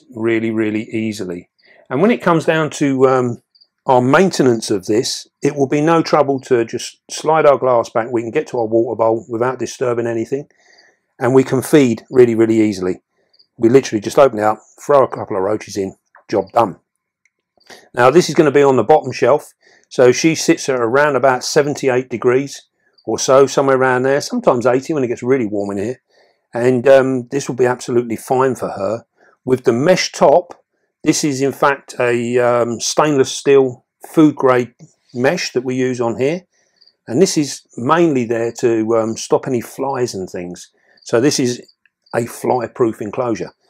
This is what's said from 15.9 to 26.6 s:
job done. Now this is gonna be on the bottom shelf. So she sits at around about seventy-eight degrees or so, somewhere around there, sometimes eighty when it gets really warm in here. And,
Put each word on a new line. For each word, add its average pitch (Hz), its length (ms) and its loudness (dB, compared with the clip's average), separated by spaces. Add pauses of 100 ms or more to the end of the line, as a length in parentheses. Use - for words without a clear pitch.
job 98 220 0
done. 110 260 0 (1120)
Now 127 180 4
this 165 180 4
is 147 80 -6
gonna 156 160 4
be 143 100 6
on 139 140 4
the 113 80 2
bottom 147 260 2
shelf. 127 440 0 (340)
So 123 240 4
she 160 220 0
sits - 340 -2
at 131 100 -2
around 131 380 2
about 127 260 0
seventy-eight 135 680 -2
degrees 127 580 -2 (360)
or 113 140 -4
so, 139 280 4
somewhere 135 320 0
around 127 240 0
there, 139 180 0
sometimes 139 460 -2
eighty 131 260 0
when 147 100 -2
it 117 60 -2
gets - 140 -8
really 127 240 0
warm 101 240 -6
in 101 80 -6
here. 113 240 -8 (500)
And, 123 340 0